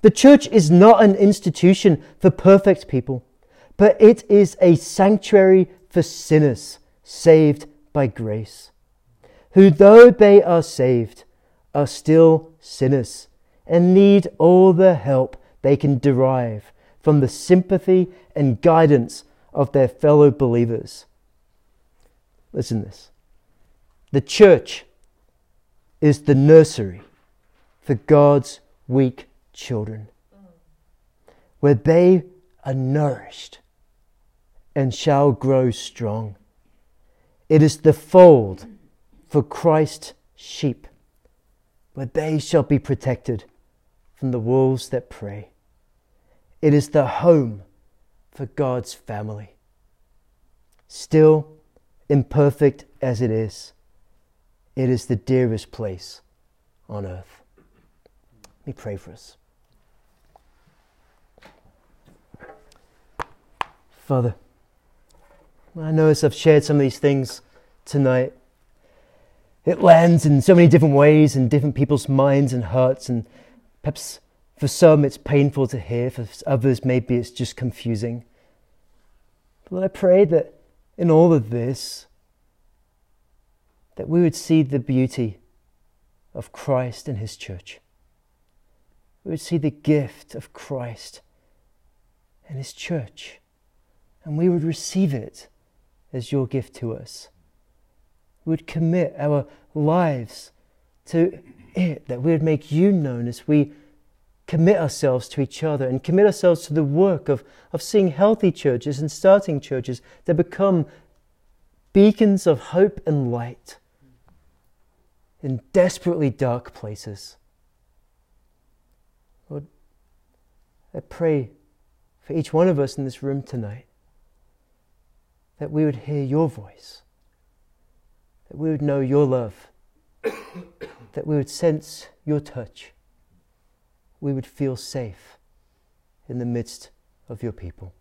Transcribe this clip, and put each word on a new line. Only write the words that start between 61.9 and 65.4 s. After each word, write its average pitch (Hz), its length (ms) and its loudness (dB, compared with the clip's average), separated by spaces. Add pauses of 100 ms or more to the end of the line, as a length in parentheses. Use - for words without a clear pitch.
Father, 123 440 -8 (1400)